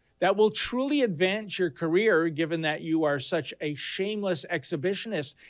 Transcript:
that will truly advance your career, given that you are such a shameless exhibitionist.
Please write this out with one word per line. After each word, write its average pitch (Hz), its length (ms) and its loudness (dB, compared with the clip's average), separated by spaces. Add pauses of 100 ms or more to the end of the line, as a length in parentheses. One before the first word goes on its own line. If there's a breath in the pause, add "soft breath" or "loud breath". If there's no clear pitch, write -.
(200)
that 196 180 4
will 214 140 6
truly 277 500 0
advance 190 560 0
your 175 140 0
career, 170 580 4
given 160 320 -2
that 156 200 -2
you 160 220 0
are 143 160 2
such 151 400 -4
a 151 140 -4
shameless 202 760 -4
exhibitionist. 170 840 -4 (160 loud breath)